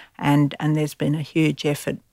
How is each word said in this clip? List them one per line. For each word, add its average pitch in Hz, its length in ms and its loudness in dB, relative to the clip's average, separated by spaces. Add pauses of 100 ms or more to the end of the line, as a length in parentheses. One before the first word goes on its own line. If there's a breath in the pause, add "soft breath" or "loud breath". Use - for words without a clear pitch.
(180 loud breath)
and, 143 440 2
and 151 160 2
there's 151 180 -2
been 147 200 -2
a 160 60 -4
huge 151 440 0
effort, 147 320 -4 (160)